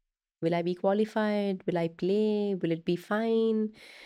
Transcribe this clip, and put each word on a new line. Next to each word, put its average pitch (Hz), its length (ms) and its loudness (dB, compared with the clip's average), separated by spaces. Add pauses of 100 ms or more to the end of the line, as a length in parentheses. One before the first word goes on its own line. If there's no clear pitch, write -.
(400)
"Will 165 140 0
I 170 80 0
be 175 120 0
qualified? 208 920 0
Will 180 120 0
I 170 100 0
play? 202 680 0
Will 175 180 -2
it 165 120 -6
be 175 120 0
fine?" 220 760 0 (340)